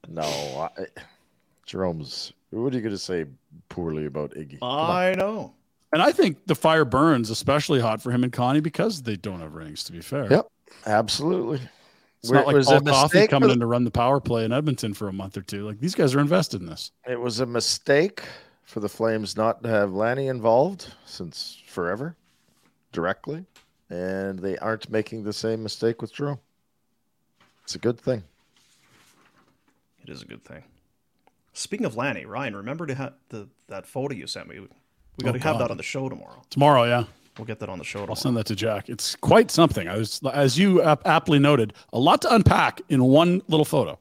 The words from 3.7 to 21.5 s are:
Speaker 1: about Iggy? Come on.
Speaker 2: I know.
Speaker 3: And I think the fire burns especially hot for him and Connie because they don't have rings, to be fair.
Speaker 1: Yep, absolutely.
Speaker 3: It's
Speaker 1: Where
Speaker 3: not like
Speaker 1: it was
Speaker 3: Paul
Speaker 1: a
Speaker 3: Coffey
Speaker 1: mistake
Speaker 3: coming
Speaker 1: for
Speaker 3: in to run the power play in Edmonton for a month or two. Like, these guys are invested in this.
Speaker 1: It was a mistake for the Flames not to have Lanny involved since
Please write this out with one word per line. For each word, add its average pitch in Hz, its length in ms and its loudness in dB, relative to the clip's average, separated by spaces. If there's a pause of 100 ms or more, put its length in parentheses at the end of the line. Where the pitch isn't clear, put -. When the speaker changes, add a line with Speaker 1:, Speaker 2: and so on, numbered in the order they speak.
Speaker 1:
about 73 260 -8
Iggy? 71 280 -14
Come 123 80 -6
on. 156 220 -2
Speaker 2:
I 180 240 2
know. 196 400 -4 (380)
Speaker 3:
And 160 100 4
I 285 100 6
think 208 340 2
the 165 80 2
fire 160 300 4
burns 127 460 4
especially 139 500 2
hot 110 220 0
for 127 80 -6
him 123 140 2
and 123 80 -2
Connie 127 280 2
because 170 420 -2
they 110 140 -6
don't 92 240 -10
have 78 140 -14
rings, 78 300 -14
to - 80 -14
be 85 80 -12
fair. 131 300 -6
Speaker 1:
Yep, - 160 4 (400)
absolutely. 113 760 0 (640)
Speaker 3:
It's 117 80 -6
Speaker 1:
Where 135 100 6
Speaker 3:
not 123 80 2
like 147 60 2
Speaker 1:
it 143 40 8
was 131 80 4
Speaker 3:
Paul 135 100 8
Speaker 1:
a 143 60 8
Speaker 3:
Coffey 143 360 4
Speaker 1:
mistake 214 120 6
Speaker 3:
coming 135 180 6
Speaker 1:
for 131 60 6
Speaker 3:
in 120 60 2
to 120 60 0
run 120 180 0
the 113 60 -2
power 127 300 2
play 117 240 -2
in 113 80 -2
Edmonton 127 420 -2
for 104 140 -8
a 95 40 -6
month 95 240 -10
or 98 60 -8
two. 101 240 -10
Like, 107 140 -10
these 170 140 -4
guys 135 200 2
are 143 60 2
invested 175 400 0
in - 60 -12
this. - 260 -14 (160)
Speaker 1:
It 123 100 -4
was 120 220 -4
a 131 60 0
mistake 139 760 0 (420)
for - 160 -10
the 104 80 -4
Flames 110 480 -4
not 110 260 -2
to 120 60 -8
have 104 260 2
Lanny 120 340 -2
involved 127 640 0 (140)
since - 600 -14